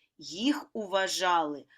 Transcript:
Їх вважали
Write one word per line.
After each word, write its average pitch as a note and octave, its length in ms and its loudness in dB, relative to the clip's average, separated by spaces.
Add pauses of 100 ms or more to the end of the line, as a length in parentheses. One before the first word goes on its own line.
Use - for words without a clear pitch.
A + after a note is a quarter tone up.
(180)
Їх G3 560 -2
вважали F3+ 920 0 (120)